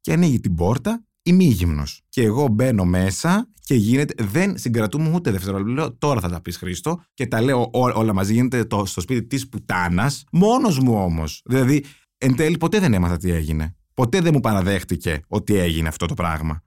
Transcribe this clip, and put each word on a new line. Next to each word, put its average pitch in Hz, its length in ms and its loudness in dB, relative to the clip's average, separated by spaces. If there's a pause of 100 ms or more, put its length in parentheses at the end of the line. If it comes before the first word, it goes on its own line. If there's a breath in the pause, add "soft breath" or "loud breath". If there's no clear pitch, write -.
Και - 120 -4
ανοίγει 160 280 2
την 92 140 -2
πόρτα, 123 500 -2 (180)
ημίγυμνος. 90 840 2
Και - 140 -2
εγώ 117 260 2
μπαίνω 110 360 2
μέσα 95 640 0 (140)
και - 120 -2
γίνεται, 120 500 2
δεν 147 340 -2
συγκρατούμε 117 560 -2
ούτε 175 160 -2
δευτερόλεπτο. 98 420 -2
Λέω, 139 240 -4
«Τώρα 139 240 0
θα 87 80 -4
τα 87 120 -6
πεις, 87 160 -10
Χρήστο», 120 440 -6 (140)
και 123 120 -6
τα 117 140 -2
λέω 127 220 0
ό-, 123 360 0
όλα 110 140 0
μαζί. 98 200 0
Γίνεται 120 320 2
το, 107 220 -2
στο - 140 -8
σπίτι 117 260 -4
της 131 220 -6
πουτάνας, 95 840 -2
μόνος 208 460 2
μου 127 240 2
όμως. 80 420 -4
Δηλαδή, 131 400 2 (340 loud breath)
εν 131 180 2
τέλει, 160 200 0
ποτέ 170 240 0
δεν 156 140 2
έμαθα 87 220 2
τι 85 140 -2
έγινε. 78 460 -2 (180)
Ποτέ 127 260 0
δεν 170 140 2
μου 135 60 2
παραδέχτηκε 92 880 -2
ότι 104 260 -2
έγινε 82 340 0
αυτό 80 180 -4
το 80 80 -4
πράγμα. 78 520 -4